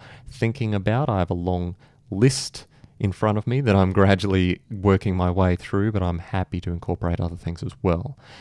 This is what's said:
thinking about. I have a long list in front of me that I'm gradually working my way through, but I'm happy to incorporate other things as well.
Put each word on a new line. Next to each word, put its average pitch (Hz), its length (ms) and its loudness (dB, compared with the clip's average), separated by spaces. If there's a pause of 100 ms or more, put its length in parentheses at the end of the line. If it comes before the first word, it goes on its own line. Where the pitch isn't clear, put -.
(280)
thinking 113 460 -4
about. 110 340 0
I 104 100 0
have 90 120 0
a 98 40 0
long 90 400 -2 (360)
list 120 560 0 (320)
in 101 120 0
front 107 280 0
of 104 80 -6
me 123 140 0
that 117 140 4
I'm 95 180 4
gradually 95 680 4 (100)
working 95 460 2
my 90 140 2
way 90 260 2
through, 101 360 -2
but 98 100 -2
I'm 87 180 -2
happy 92 400 -6
to 87 100 -8
incorporate 87 500 -4
other 85 160 -4
things 85 260 -8
as - 100 -8 (100)
well. 92 360 -2 (220)